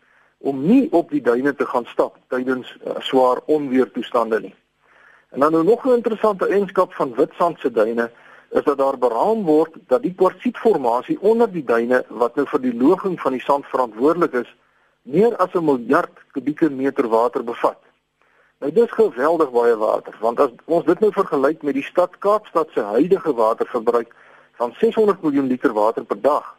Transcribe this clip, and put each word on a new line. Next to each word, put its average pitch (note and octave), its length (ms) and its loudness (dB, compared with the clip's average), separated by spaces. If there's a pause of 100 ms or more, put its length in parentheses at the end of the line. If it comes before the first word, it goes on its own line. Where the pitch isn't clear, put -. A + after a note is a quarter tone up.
(380)
om C3+ 280 -4
nie B3 260 4
op E3+ 180 0
die D3 120 -2
duine B2+ 320 0
te B2 120 -4
gaan A#2+ 240 -4
stap - 260 -2 (160)
tydens, B2+ 520 -4
eh, G#2+ 140 -8
swaar B2+ 480 2
onweertoestande B2 960 -2
nie. F#2+ 140 -14 (760)
En - 120 -10
dan D3+ 120 4
nou E3 120 2
nog A3+ 200 2
'n B3+ 160 2
interessante G#3+ 460 -2
eienskap F#3 480 -2
van C#3 200 -4
Witstrand E3 460 -2
se C3+ 100 -4
duine A#2 400 -2 (400)
is - 140 -2
dat C#3+ 140 0
daar C3+ 200 0
beraam C3 440 0
word D#3+ 340 2 (100)
dat B2 160 0
die F3+ 120 -4
kwartsietformasie D#3+ 1040 0
onder A3+ 320 2
die E3 120 -6
duine A#2+ 440 0
wat A#2+ 260 -2
nou C#3+ 120 -2
vir C#3 140 -2
die B2+ 160 -2
loging F3 440 2
van C3 120 -2
die B2+ 80 -6
sand C#3 260 -2
verantwoordelik C3+ 680 -2
is, A#2+ 240 -6 (460)
meer A3 340 0
as F3+ 160 -2
n F3 120 -2
miljard C#3+ 480 0 (180)
kubieke D3 400 -2
meter C3+ 380 -2
water A#2 360 0
bevat. A#2 340 -4 (840)
Nou, C#3+ 100 -4
dis A3+ 220 2
geweldig D#3+ 560 2
baie A#2+ 260 2
water, G#2+ 440 -2
want A2+ 200 -2
as C#3 100 2 (140)
ons E3 200 -2
dit E3+ 160 2
nou G#3+ 120 2
vergelyk D#3 500 -2
met C#3+ 120 -4
die C3+ 80 -4
stad F3+ 360 -2
Kaapstad G3+ 520 -2
se C#3+ 100 -2
huidige D#3 540 0
waterverbruik A2+ 800 -2 (480)
van A#2+ 180 -4
seshonderd G#3 440 2
miljoen C#3 280 0
liter B2+ 220 0
water G#2+ 320 0
per G#2+ 160 -6
dag C3 380 0